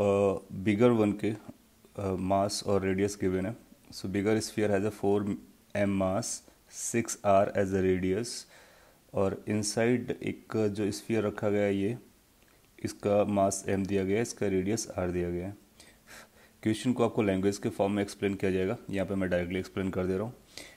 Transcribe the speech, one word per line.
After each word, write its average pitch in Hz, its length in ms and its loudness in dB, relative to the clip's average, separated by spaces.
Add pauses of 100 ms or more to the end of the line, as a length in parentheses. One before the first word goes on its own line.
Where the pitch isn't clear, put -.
uh, 101 380 4 (240)
bigger 107 320 6
one 104 240 4
के, 104 120 -2
uh, - 840 -8 (160)
mass 98 380 0
और 98 140 2
radius 98 360 0
given 92 260 0
है। 120 80 -6 (380)
So - 240 -10
bigger 101 240 2
sphere 107 320 -2
has 98 120 2
a 107 140 -2
four 101 260 2 (500)
M 101 280 0
mass, 95 280 -2 (380)
six - 560 -4
R 101 220 6 (160)
as 95 100 0
a 95 140 2
radius। 92 480 0 (800)
और 98 220 0 (120)
inside 113 600 0
एक - 460 -6 (200)
जो 104 140 0
स्फीयर 110 340 -2
रखा 104 260 -2
गया 101 140 2
है 101 120 2
ये, 101 200 0 (880)
इसका 101 400 2
मास 98 440 2
एम 98 180 0
दिया 95 180 0
गया 98 120 2
है, 117 60 2
इसका 120 240 -4
रेडियस 95 420 0 (100)
आर 90 120 -2
दिया 87 200 -2
गया 87 180 -6
है। 101 80 -12 (1080)
क्वेश्चन 110 300 0
को 120 120 2
आपको 113 180 0
लैंग्वेज 98 360 2
के 117 100 -4
फॉर्म 101 240 0
में 104 100 0
एक्सप्लेन 98 320 -2
किया 95 160 -2
जाएगा, 95 280 -2 (120)
यहाँ 95 160 -2
पे 98 80 -4
मैं 95 160 -2
डायरेक्टली 90 280 0
एक्सप्लेन 95 320 -4
कर 92 160 -2
दे 92 120 0
रहा 107 80 -2
हूँ। 123 80 -10 (420)